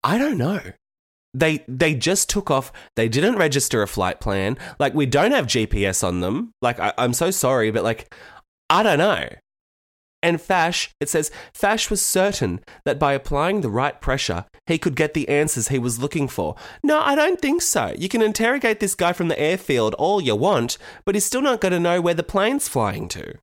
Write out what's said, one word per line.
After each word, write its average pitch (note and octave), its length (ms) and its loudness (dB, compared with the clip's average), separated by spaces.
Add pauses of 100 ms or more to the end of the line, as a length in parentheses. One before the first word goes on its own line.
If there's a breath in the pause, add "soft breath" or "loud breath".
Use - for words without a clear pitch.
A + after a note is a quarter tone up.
I E3 160 0
don't C#4 200 0
know. D#3+ 220 -2 (720)
They, D#3 320 0
they C#3+ 280 0
just D#3+ 340 0
took - 220 -2
off. C3+ 200 0 (240 loud breath)
They A2+ 140 0
didn't E3 280 2
register C#3+ 440 2
a G2+ 80 0
flight F#2 320 -2
plan. G2 380 -2 (200 loud breath)
Like, C#3+ 140 2
we D3 140 2
don't C#3+ 260 4
have A3 140 2
G A2 200 0
P G2+ 200 0
S F#2+ 160 0
on F2+ 180 0
them. C3+ 400 -4
Like, A#2+ 180 -2
I, - 200 -2
I'm B2 160 0
so E3 160 0
sorry, B2+ 400 0
but, A2 120 0
like, A2+ 320 -4 (580 loud breath)
I F3+ 100 4
don't F#3 160 4
know. D3 300 0 (920)
And E3+ 180 2
Fash, F3 500 0 (100)
it D3 80 -4
says, - 220 0 (220 loud breath)
"Fash A3 380 0
was G3+ 100 0
certain B2+ 600 0 (240 loud breath)
that C#3+ 140 0
by C#3+ 140 2
applying D3 480 0
the C#3+ 80 -2
right B2 320 -2
pressure, B2+ 460 -2 (200 soft breath)
he E3 120 0
could D3+ 180 -2
get D3+ 180 0
the D3+ 140 -2
answers C#3+ 400 0
he C3+ 100 0
was A#2+ 200 -2
looking C#3+ 300 -2
for." D#2 260 -4 (280 loud breath)
No, D4+ 180 2
I C#4 140 2
don't D#4+ 260 2
think D4+ 200 0
so. A#2 380 -2
You F3+ 100 -4
can A3+ 140 2
interrogate A3+ 580 0
this G3+ 140 -2
guy F3 180 0
from E3+ 160 -2
the D#3+ 100 0
airfield C#3+ 560 0
all F#3+ 260 0
you B2 160 2
want, E3 420 0 (260 loud breath)
but G3 100 0
he's G3+ 120 0
still B3+ 160 -2
not C4 180 0
gonna F3+ 200 2
know F3 200 2
where E3+ 140 2
the E3 80 -2
plane's A3 460 0
flying G#2+ 400 -2
to. - 340 -10